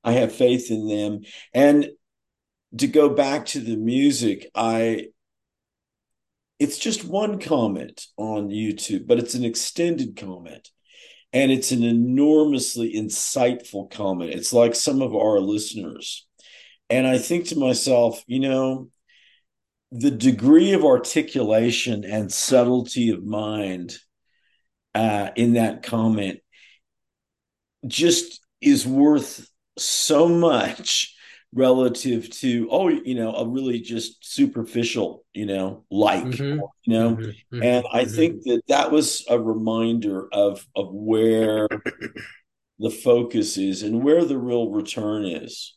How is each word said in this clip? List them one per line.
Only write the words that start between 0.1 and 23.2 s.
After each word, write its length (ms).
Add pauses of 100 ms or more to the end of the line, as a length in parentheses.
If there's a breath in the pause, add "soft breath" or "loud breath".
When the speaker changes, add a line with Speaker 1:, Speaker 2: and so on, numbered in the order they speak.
Speaker 1:
have 220
faith 360
in 160
them. 360 (320 loud breath)
And 340 (880)
to 100
go 220
back 380
to 140
the 160
music, 800
I, 520 (1500)
it's 200
just 260
one 360
comment 680 (120)
on 320
YouTube, 560
but 120
it's 160
an 120
extended 680
comment. 540 (640 soft breath)
And 180
it's 220
an 100
enormously 1080
insightful 1000
comment. 440
It's 180
like 220
some 260
of 160
our 240
listeners. 840 (640 soft breath)
And 160
I 100
think 300
to 120
myself, 680
you 140
know, 500 (1040 soft breath)
the 140
degree 640
of 120
articulation 1200
and 280
subtlety 760
of 120